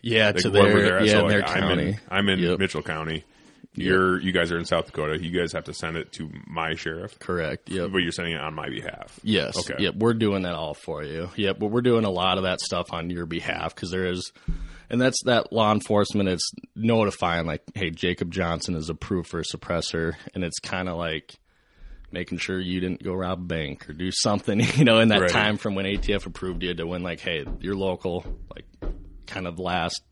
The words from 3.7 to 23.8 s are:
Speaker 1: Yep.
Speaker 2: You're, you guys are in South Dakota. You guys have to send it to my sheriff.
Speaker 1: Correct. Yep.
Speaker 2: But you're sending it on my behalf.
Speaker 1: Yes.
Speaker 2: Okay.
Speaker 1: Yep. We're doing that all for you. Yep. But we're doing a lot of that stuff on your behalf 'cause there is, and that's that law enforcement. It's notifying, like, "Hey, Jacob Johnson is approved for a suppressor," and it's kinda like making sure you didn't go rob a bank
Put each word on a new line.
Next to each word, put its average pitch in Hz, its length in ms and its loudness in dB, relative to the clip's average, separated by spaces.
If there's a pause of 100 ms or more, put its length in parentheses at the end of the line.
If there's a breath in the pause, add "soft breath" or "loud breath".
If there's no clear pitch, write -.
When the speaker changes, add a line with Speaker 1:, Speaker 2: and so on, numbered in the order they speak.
Speaker 1:
Yep. 90 120 -4
Speaker 2:
You're, 92 340 4
you 92 120 0
guys 87 180 2
are 85 80 0
in 85 60 -4
South 82 220 0
Dakota. 78 360 -4
You 82 160 -4
guys 85 140 0
have 80 120 -6
to 85 100 -10
send 82 220 -6
it - 160 -8
to 78 160 -10 (180)
my 80 280 -4
sheriff. 82 460 -10
Speaker 1:
Correct. 82 500 -4
Yep. 92 220 -4
Speaker 2:
But 95 60 2
you're 85 120 0
sending 85 240 -4
it 71 60 -6
on 78 140 -6
my 76 140 -8
behalf. - 540 -10
Speaker 1:
Yes. 95 360 0
Speaker 2:
Okay. 65 260 -4
Speaker 1:
Yep. 80 120 0
We're 113 180 4
doing 101 280 2
that 87 120 -4
all 78 200 -6
for 76 300 -8
you. 80 320 -6
Yep. 98 240 0
But 107 80 0
we're 120 140 2
doing 117 220 4
a 101 60 2
lot 92 280 2
of 92 60 0
that 90 160 0
stuff 87 320 -4
on 85 180 -4
your 85 160 -4
behalf 82 500 -4
'cause 90 160 -8
there 92 140 -2
is, 90 260 -4 (560 loud breath)
and 120 120 0
that's 127 240 2
that 120 280 2
law 107 200 4
enforcement. 104 560 2
It's 90 220 -2 (240)
notifying, 98 720 2
like, 76 160 -4 (120)
"Hey, 92 160 -2
Jacob 87 420 -2
Johnson 85 420 -2
is 78 140 -4
approved 85 400 -4
for 85 100 -6
a 80 60 -4
suppressor," 82 680 -2 (200)
and 95 80 -4
it's 85 160 -4
kinda 92 380 -6
like 80 380 -6 (760 soft breath)
making 90 280 -6
sure 95 200 -4
you 92 220 -2
didn't 90 240 -4
go 92 100 -4
rob 92 240 -4
a 90 60 -10
bank 78 440 -6